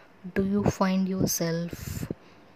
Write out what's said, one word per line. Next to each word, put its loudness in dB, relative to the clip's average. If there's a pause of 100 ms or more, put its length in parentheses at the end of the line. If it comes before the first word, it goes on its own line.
(360)
do 2
you 2
find 2
yourself -2 (440)